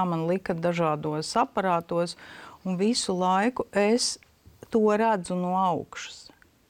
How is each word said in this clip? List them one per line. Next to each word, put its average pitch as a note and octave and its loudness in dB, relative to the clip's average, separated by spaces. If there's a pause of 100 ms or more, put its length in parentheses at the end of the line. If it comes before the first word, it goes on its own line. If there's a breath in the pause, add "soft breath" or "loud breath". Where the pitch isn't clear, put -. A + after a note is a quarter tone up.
man E3 0
lika F#3 0
dažādos D#3 0
aparātos, F3 0 (500 loud breath)
un F#3 -4
visu G#3 0
laiku F#3 2
es G#3 2 (540)
to A#3 2 (100)
redzu G#3 2
no F3+ -2
augšas. - -4 (380)